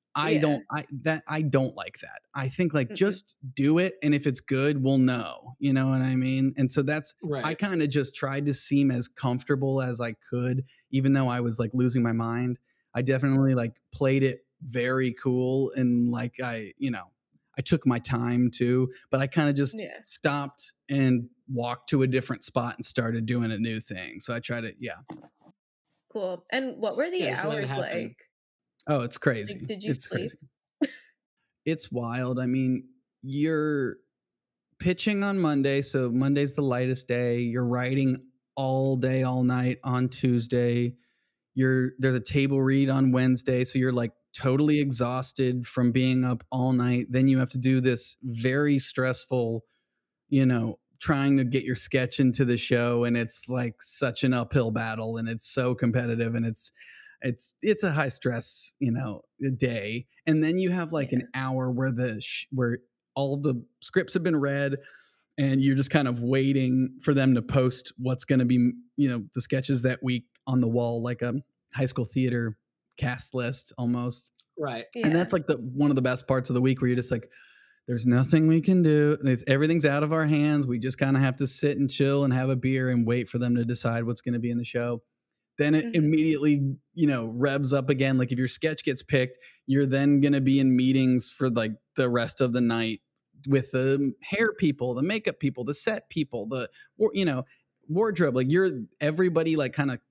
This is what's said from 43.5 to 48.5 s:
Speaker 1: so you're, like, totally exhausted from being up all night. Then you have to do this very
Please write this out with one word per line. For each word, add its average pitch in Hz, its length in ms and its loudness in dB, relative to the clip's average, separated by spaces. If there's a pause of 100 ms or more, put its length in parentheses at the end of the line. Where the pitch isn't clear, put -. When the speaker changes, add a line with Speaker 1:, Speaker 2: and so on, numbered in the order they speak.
Speaker 1:
so 131 140 -2
you're, 127 140 2
like, 120 200 -2 (220)
totally 147 460 2
exhausted 127 840 -2
from 123 240 2
being 127 340 2
up 123 260 -2
all 127 220 0
night. 123 380 2
Then 131 160 4
you 131 120 4
have 127 120 0
to 131 80 -4
do 131 220 2
this 123 420 0
very 131 560 0